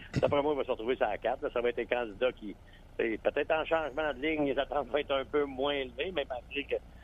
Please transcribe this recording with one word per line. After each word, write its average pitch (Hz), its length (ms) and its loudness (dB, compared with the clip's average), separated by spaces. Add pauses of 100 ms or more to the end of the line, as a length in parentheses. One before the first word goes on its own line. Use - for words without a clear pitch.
(200)
d'après 135 220 6
moi, 151 120 4
il 143 40 0
va 131 60 2
se 127 80 0
retrouver 113 240 0
sur 123 120 2
la 101 100 0
carte, 113 240 0
là. 143 120 -2
Ça 123 80 2
va 120 80 4
être 120 100 0
un 117 60 0
candidat 120 460 0
qui, 107 240 -8 (420)
tu 113 140 2
sais, 104 60 0
peut-être 139 340 0
en 160 140 2
changement 151 480 0
de 123 80 -10
ligne, 151 240 2
les 131 140 2
attentes 135 280 0
vont 123 100 0
être 143 160 -2
un 135 120 0
peu 147 200 2
moins 139 280 0
élevées, 139 420 -2
mais 143 140 0
malgré 135 340 -6
que, 120 120 -2 (280)